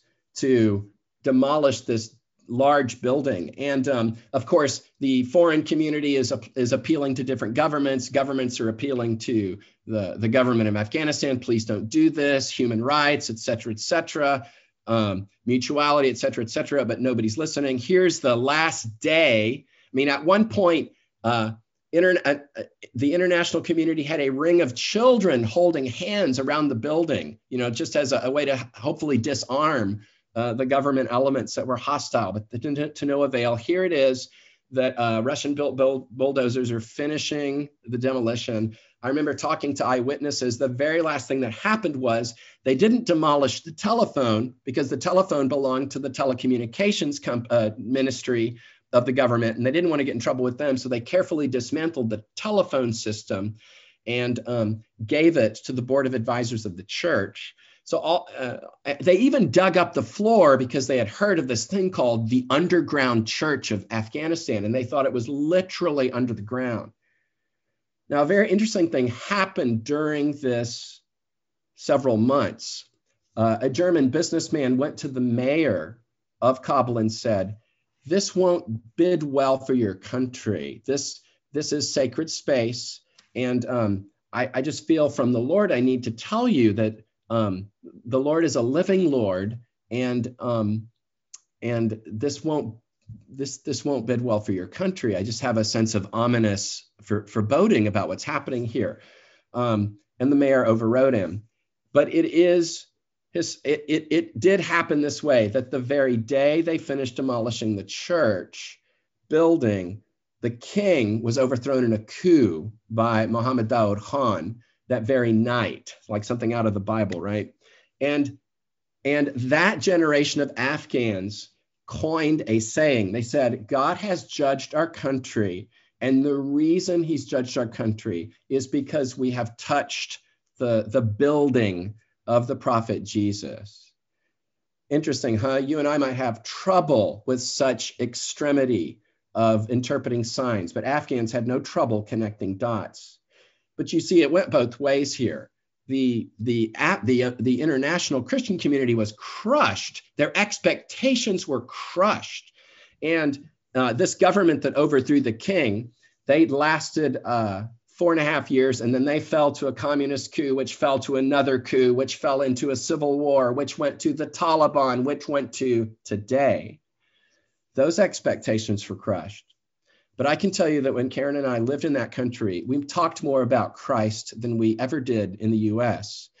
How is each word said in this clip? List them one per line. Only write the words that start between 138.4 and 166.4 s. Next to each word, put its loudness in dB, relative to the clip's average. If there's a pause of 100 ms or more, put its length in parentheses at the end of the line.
of 2
interpreting -2
signs, -4
but -6
Afghans -2
had -2
no 0
trouble -2
connecting -6
dots. -6 (580)
But -6
you 2
see, 4
it 4
went 2
both 2
ways 0
here. -4 (380)
The, 0 (100)
the, -2
at-, 0
the, 4
uh, 0
the 2
international 0
Christian -4
community 2
was 0
crushed. -2 (140)
Their 0
expectations 0
were -2
crushed. -2 (500)
And, 0 (280)
uh, 2
this 0
government 4
that 0
overthrew 4
the -2
king, -2 (360)
they 6
lasted, 0
uh, -2 (240)
four 0
and 2
a 2
half -2
years, 4
and 0
then 2
they 0
fell 2
to -4
a -4
communist -2
coup, 0
which -4
fell 2
to -4
another 2
coup, 4
which -2
fell 0
into 0
a 0
civil -2
war, 2
which -4
went -2
to 0
the -4
Taliban, 2
which -4
went -2
to 0 (120)
today. 0 (920)